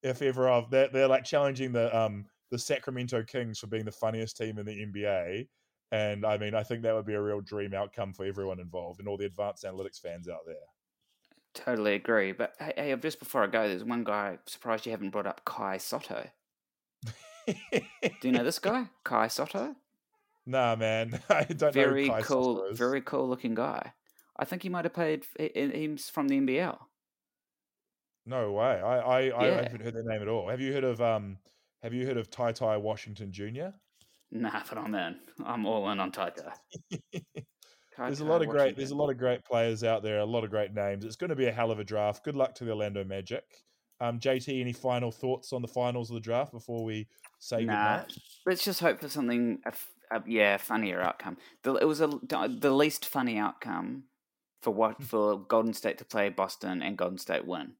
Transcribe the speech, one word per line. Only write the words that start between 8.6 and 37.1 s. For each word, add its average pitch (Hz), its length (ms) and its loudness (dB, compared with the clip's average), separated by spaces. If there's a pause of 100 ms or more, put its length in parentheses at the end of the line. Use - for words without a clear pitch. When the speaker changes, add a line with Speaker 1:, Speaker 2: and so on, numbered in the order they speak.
Speaker 1:
and 101 80 -10
all 101 100 -4
the 101 80 -4
advanced 101 400 -4
analytics 95 360 -8
fans 87 280 -10
out 82 160 -10
there. 82 100 -12 (1000)
Speaker 2:
Totally 107 420 0
agree. 101 380 2
But - 260 -4
hey, 151 180 -6
hey, 143 180 -2
just 151 240 -6
before - 240 0
I 101 40 2
go, 110 200 2
there's 95 160 -2
one 120 200 -2
guy, 104 340 -2 (100)
surprised - 380 -4
you 117 60 -4
haven't 98 200 -4
brought 101 160 -2
up - 180 -8
Kai 95 320 -4
Sotto. - 500 -8 (800)
Speaker 1:
<laughs> - 420 -14
Speaker 2:
Do 208 60 -2 (680)
you - 80 2
know 123 120 4
this - 160 -2
guy, 226 300 0 (140)
Kai 113 240 4
Sotto? 196 480 -4 (680)
Speaker 1:
Nah, 127 300 4
man. 113 500 0
<laughs> - 40 -20
I 151 140 6
don't 151 300 2
Speaker 2:
Very 139 340 6
Speaker 1:
know 123 80 4
who 110 60 2
Kai 110 60 -2
Speaker 2:
cool, 127 300 4
Speaker 1:
Sotto 95 140 -4
is. 110 60 -6
Speaker 2:
very 127 240 2
cool 135 260 0
looking 127 280 0
guy. - 380 -2 (440)
I - 80 0
think 180 180 -8
he 190 60 -4
might 175 160 -2
have 170 80 -2
played, 156 320 0 (140)
he, 156 160 0
he, 139 160 2
he's 151 380 -4
from 143 180 0
the 139 100 4
N 139 80 4
B 131 140 4
L. - 300 -4 (1400)
Speaker 1:
No 117 260 -2
way. 107 300 4
I, 120 180 2
I, 123 180 4 (120)
I 123 180 2
Speaker 2:
Yeah. 123 160 4
Speaker 1:
haven't 120 180 -6
heard 117 120 -6
the 113 100 -6
name 110 180 -2
at 101 60 -4
all. 104 220 -2
Have 123 100 -2
you 135 140 -2
heard 139 100 0
of, 120 180 0
um, 107 360 0 (440)
have 117 120 -8
you 127 120 -2
heard 131 120 0
of 113 120 -4
Ty 117 240 0
Ty 110 240 2
Washington 104 540 -4
Junior? 117 420 -8 (580)
Speaker 2:
Nah, 110 360 -4
but 113 100 -8
I'm 104 160 -6
in. 87 220 -2 (300)
I'm 117 200 -2
all 104 260 0
in 98 100 -2
on 95 100 -2
Ty 92 200 -4
Ty. - 200 -14 (400)
Speaker 1:
<laughs> 180 80 -6 (960)